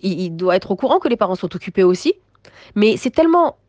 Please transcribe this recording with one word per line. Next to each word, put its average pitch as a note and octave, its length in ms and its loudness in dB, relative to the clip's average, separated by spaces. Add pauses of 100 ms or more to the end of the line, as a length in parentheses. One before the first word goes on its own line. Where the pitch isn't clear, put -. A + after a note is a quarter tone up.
il, F3+ 180 -4
il F3+ 140 -6
doit F3+ 220 0
être G3 160 -6
au F#3+ 40 -2
courant C#4+ 220 0
que E4+ 100 -4
les A#3 80 0
parents F#3 200 -2
sont - 180 -8
occupés F#3 300 -2
aussi. F3+ 300 2 (600)
Mais G#3 220 2
c'est - 140 -6
tellement E4 460 2 (120)